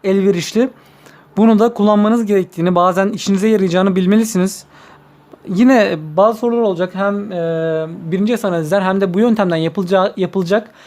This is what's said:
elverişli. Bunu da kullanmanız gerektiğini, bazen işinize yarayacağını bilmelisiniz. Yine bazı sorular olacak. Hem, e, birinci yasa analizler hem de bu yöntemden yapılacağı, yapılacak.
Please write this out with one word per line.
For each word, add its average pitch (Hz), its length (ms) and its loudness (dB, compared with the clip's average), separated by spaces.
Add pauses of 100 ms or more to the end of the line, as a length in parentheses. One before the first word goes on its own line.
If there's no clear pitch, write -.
elverişli. 196 680 0 (680)
Bunu 220 220 4
da 233 140 2
kullanmanız 214 520 2
gerektiğini, 180 500 0
bazen 185 340 2
işinize 196 380 -2
yarayacağını 190 480 2
bilmelisiniz. 190 680 0 (840)
Yine 208 500 2 (200)
bazı 220 220 2
sorular 233 220 0
olacak. 180 340 -2
Hem, 202 360 -4
e, 165 540 -2 (260)
birinci 202 200 0
yasa 214 160 -4
analizler 170 340 -2
hem 190 200 -2
de 185 120 -2
bu 190 60 0
yöntemden 214 360 2
yapılacağı, 185 640 0
yapılacak. 185 520 -2 (180)